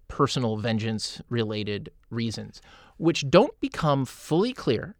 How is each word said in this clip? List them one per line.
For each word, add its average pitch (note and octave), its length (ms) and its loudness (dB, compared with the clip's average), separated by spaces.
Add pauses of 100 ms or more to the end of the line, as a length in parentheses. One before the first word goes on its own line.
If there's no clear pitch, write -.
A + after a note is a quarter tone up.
personal B2 500 0
vengeance-related G#2+ 1300 -4 (220)
reasons, A2+ 500 -6 (360)
which D#3+ 320 0
don't G#3 300 6
become C#3+ 460 0
fully F#3+ 480 0
clear C#3+ 460 -2